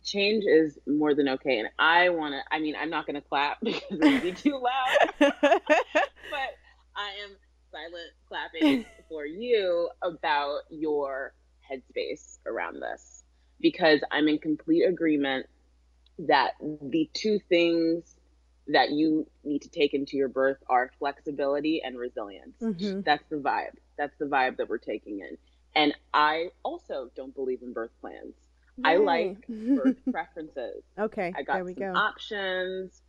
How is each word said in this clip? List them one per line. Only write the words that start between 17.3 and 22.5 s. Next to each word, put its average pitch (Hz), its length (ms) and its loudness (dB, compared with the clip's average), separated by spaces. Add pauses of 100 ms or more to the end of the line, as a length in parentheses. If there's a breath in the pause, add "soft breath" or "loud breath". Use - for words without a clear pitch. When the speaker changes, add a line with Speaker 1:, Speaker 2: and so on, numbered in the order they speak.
Speaker 1:
things 170 680 2 (560)
that 147 180 4
you 156 360 2 (180)
need 143 180 -4
to - 60 -20
take 147 260 0
into 139 220 -4
your 135 120 0
birth 135 300 0 (100)
are 127 300 2
flexibility 143 840 -2
and 127 140 -8
resilience. 104 600 -10